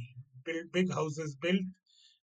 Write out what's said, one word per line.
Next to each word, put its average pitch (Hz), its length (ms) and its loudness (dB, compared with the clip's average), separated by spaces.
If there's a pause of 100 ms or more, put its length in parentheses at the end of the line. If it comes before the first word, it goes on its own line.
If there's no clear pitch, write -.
(460)
built, 165 260 -4
big 180 180 4
houses 151 460 -2
built, 180 240 4 (640)